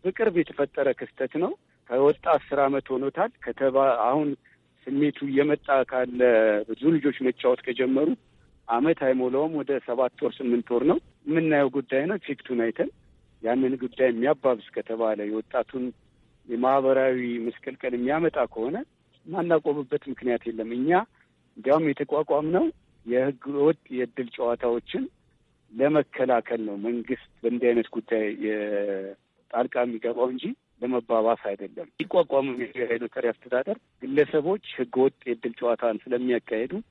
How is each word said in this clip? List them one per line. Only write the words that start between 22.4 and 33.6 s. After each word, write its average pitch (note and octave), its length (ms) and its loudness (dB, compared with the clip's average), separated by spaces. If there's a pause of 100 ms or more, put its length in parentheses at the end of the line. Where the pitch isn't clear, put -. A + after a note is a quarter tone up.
የህገ B2+ 400 -2 (120)
ወጥ D3+ 320 4
የእድል B2 400 -4
ጨዋታዎችን A#2+ 720 -2 (680)
ለመከላከል B2+ 920 0
ነው። G#2 140 -6
መንግስት A#2 580 -6
በእንዲህ A#2+ 320 0
አይነት A#2 220 2
ጉዳይ A2 360 -2 (180)
የጣልቃ G#2 1300 -4
የሚገባው A#2+ 520 0
እንጂ B2+ 160 -8 (340)
ለመባባስ A#2 680 0
አይደለም። G2 480 -8
ሲቋቋምም C#3 680 0
የብሔራዊ A#2 400 -4
ሎተሪ A#2+ 280 -6
አስተዳደር B2+ 500 -4 (220)